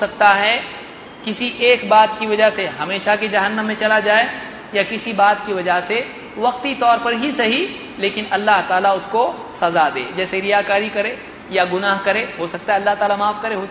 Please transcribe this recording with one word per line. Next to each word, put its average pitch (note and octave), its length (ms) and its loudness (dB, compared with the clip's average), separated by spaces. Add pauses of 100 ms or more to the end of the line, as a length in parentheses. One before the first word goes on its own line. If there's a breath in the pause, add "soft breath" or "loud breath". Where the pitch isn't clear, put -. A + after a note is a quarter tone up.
سکتا G3+ 380 4
ہے A3 220 2 (640)
کسی A#3 240 -4 (100)
ایک A#3+ 300 4
بات G#3+ 320 6
کی A3+ 60 -4
وجہ G#3+ 300 4
سے G3 120 -2
ہمیشہ E3 420 -4 (100)
کی A3 80 -2
جہنم G#3 380 0
میں G#3+ 140 -4
چلا G#3+ 200 4
جائے G#3+ 260 4 (460)
یا D4+ 120 2
کسی A3+ 300 -6
بات G3+ 320 4
کی G#3 80 -4
وجہ F3+ 340 0
سے A3+ 140 -2 (360)
وقتی B3 420 -2
طور A#3 240 4
پر A#3 100 0
ہی B3 240 -2
صحیح B3 300 0 (300)
لیکن G3+ 320 -2
اللہ G3+ 380 4
تعالیٰ F#3+ 280 2
اس F3 160 -4
کو A#3+ 220 0 (280)
سزا E3+ 340 2
دے، B2+ 80 -4 (120)
جیسے F#3 260 -4
ریاکاری G3+ 520 0
کرے G#3+ 220 -4 (340)
یا F#3 140 2 (100)
گناہ G3 300 0
کرے، G3+ 220 0 (120)
ہو E3+ 100 -4
سکتا F3+ 260 -4
ہے G3 40 4
اللہ G3+ 220 0
تعالیٰ G#3 180 0
معاف G#3 240 0
کرے، A3 140 -4
ہو F#3+ 160 -6